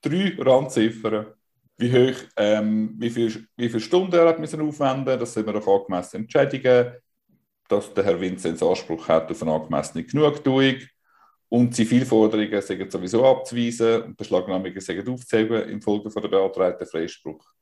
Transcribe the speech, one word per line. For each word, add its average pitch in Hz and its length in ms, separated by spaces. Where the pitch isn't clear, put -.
drei 180 380
Randziffern. 117 880
Wie 123 160
hoch, 127 240
ähm, 107 640
wie 117 120
viel, 113 360
wie 120 120
viele 117 120
Stunden 180 340
er 165 140
hat 165 120
müssen 156 200
aufwenden, 135 580
das 117 160
sollen 110 120
wir 107 60
doch 104 160
angemessen 98 540
entschädigen, 127 720
dass 170 260
der 98 100
Herr 95 160
Vinzenz 87 420
Anspruch 82 440
hat 82 240
auf 82 120
eine 80 100
angemessene 78 520
Genugtuung 135 680
und 120 240
Zivilforderungen 110 880
sind 95 280
sowieso 95 340
abzuweisen 117 760
und - 140
Beschlagnahmungen 92 640
sind 95 280
aufzuheben 117 600
infolge 104 420
von 107 120
der 104 80
beantragten 92 560
Freispruch. 82 580